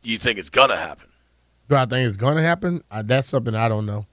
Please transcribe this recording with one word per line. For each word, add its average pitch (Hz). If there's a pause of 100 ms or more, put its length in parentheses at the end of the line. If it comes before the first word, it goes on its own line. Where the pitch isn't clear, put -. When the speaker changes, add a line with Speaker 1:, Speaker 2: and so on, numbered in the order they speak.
Speaker 1:
You 113
think 113
it's 87
gonna 127
happen? 76 (600)
Speaker 2:
Do 143
I 131
think 127
it's 101
gonna 143
happen? 175
Uh, 107
that's 127
something 120
I 113
don't 107
know. 104